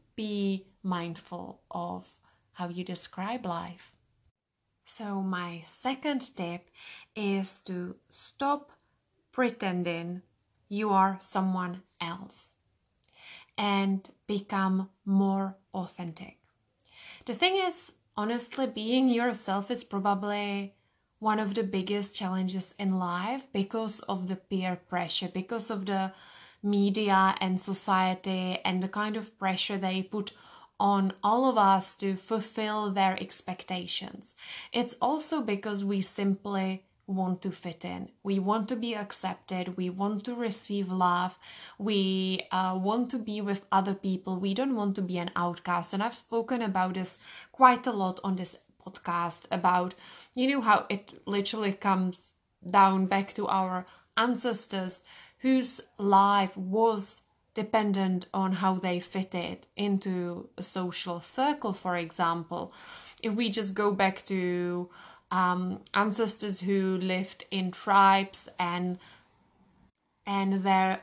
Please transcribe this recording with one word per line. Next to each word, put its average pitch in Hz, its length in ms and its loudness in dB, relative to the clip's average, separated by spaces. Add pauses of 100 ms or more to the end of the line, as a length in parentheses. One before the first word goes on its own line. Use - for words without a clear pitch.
(160)
be 202 500 -2 (160)
mindful 175 880 -6
of 180 500 -8 (340)
how 175 160 -8
you 175 140 -8
describe 196 640 -6
life. 175 460 -8 (920)
So 202 360 -6
my 175 460 -4
second 269 680 -4
tip 175 340 -8 (460)
is 196 460 -2
to 180 340 -8 (140)
stop - 640 -4 (600)
pretending 180 920 -2 (440)
you 208 220 -2
are 190 320 4
someone 185 600 -2 (180)
else 180 520 -8 (1040)
and 196 520 2 (180)
become 190 600 0 (160)
more 196 500 2 (180)
authentic. 175 640 -10 (840)
The 240 100 -4
thing 370 220 2
is, 359 360 -2 (240)
honestly, 233 500 -2
being 254 400 2
yourself 233 640 2
is 240 120 -4
probably 202 880 -2 (460)
one 214 200 2
of 196 140 -2
the 220 100 0
biggest 196 520 -2
challenges 185 640 -2
in 190 180 0
life 185 560 -4
because 214 480 -2
of 185 260 -4
the 190 80 -4
peer 185 400 -4
pressure, 175 520 -4
because 202 420 -6
of 196 160 -4
the 190 260 -2 (520)
media 202 760 4
and 185 220 2
society 185 1040 0
and 185 160 0
the 190 80 -4
kind 214 260 -2
of 214 220 -8
pressure 190 400 -2
they 190 240 0
put 202 300 -6 (480)
on 196 340 4 (100)
all 233 220 4
of 247 120 4
us 196 380 4
to 196 200 -2
fulfill 214 760 -2
their 190 300 2
expectations. - 1120 -6 (400)
It's 240 260 0
also 302 420 0
because 202 440 -2
we 196 160 0
simply 196 840 0 (200)
want 185 380 -2
to 190 80 -2
fit 170 340 -12
in. 180 240 -8 (140)
We 196 160 0
want 208 300 2
to 262 60 -2
be 226 200 -4
accepted. 185 840 -6
We 180 140 -2
want 202 340 -2
to 247 80 -4
receive 202 580 -2
love. 180 460 2 (400)
We, 190 760 0
uh, 185 300 0
want 226 300 0
to 254 80 -4
be 208 220 -6
with 202 300 -2
other 196 220 4
people. 185 460 -2
We 196 160 0
don't 262 200 0
want 202 200 0
to 202 80 -4
be 180 160 -2
an 170 160 -4
outcast. 175 580 -2
And 196 80 0
I've 233 140 -2
spoken 233 480 -2
about 185 320 0
this 180 240 -4 (320)
quite 247 340 8
a 254 60 2
lot 190 320 0
on 190 140 0
this 180 180 -6 (280)
podcast 175 680 -4
about, 180 420 4 (400)
you 254 140 2
know, 277 140 2
how 214 280 4
it - 380 -6
literally 202 460 0
comes 185 600 0 (340)
down 190 380 6
back 196 280 0
to 208 140 -4
our 185 380 0 (320)
ancestors 220 840 -2 (360)
whose 262 420 2 (160)
life 196 580 6
was 202 680 2 (320)
dependent 196 800 2
on 190 200 2
how 190 220 2
they 180 240 -2
fitted 185 760 -6
into 185 840 -2
a 185 60 -8
social 180 560 -4
circle, 262 540 0
for 180 240 -2
example. 170 760 -2 (480)
If 220 120 -2
we 226 160 2
just 196 260 0
go 208 160 4
back 190 360 2
to, 180 640 -2 (400)
um, 185 520 0 (120)
ancestors 208 680 0
who 190 360 2
lived 185 540 -2
in 185 200 -2
tribes 196 800 4 (100)
and, 180 400 -2 (1300)
and 196 380 2
their 190 400 4